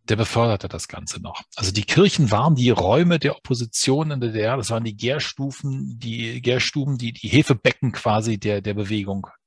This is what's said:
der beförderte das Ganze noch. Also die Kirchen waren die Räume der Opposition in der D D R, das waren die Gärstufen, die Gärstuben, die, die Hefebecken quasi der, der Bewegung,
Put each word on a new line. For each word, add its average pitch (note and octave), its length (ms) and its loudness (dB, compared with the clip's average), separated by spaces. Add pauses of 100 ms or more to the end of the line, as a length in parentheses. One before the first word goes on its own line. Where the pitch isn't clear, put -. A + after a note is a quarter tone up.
der A2 140 0
beförderte A2+ 500 0
das - 220 -10
Ganze - 320 -12
noch. - 200 -12 (140)
Also G2 160 -4
die G2+ 140 -2
Kirchen D#3+ 460 4
waren C3+ 240 4
die B2 140 4
Räume C#3 480 4
der - 200 -2
Opposition C3+ 720 -2
in C3+ 80 -4
der A#2+ 120 -2
D A2 80 -2
D G#2 40 0
R, B2 140 0
das G#2+ 140 -4
waren A2+ 120 -2
die G#2 140 -8
Gärstufen, C3+ 1000 -6
die A#2 440 -8
Gärstuben, B2+ 560 0
die, A#2 160 -4
die - 160 -10
Hefebecken C3 640 2
quasi A2 440 0
der, G#2 220 -2
der G2+ 140 -4
Bewegung, G2 540 -4 (200)